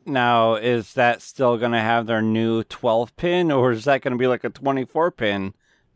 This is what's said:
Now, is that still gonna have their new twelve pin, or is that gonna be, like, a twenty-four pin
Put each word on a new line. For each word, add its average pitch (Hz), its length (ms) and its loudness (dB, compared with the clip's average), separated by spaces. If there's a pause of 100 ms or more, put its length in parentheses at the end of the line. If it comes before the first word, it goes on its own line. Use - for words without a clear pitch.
Now, 120 480 2
is 117 400 -2
that 120 260 2
still 120 380 0
gonna 117 240 0
have 117 240 0
their 110 160 0
new 113 420 0
twelve 117 540 -2
pin, 175 340 0
or 127 200 2
is 110 120 -6
that 135 160 2
gonna 127 160 -4
be, 127 100 0
like, 123 160 0
a 123 60 -4
twenty-four 139 600 -2
pin 101 420 -4 (440)